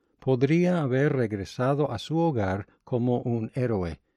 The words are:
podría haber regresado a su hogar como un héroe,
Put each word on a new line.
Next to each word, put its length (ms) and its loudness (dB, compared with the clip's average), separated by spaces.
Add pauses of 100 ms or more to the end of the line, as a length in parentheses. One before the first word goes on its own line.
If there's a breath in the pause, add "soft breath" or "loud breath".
(200)
podría 640 2
haber 320 2
regresado 800 -2
a 80 -6
su 180 -4
hogar 480 0 (180 soft breath)
como 360 0
un 340 -2
héroe, 460 -2 (180)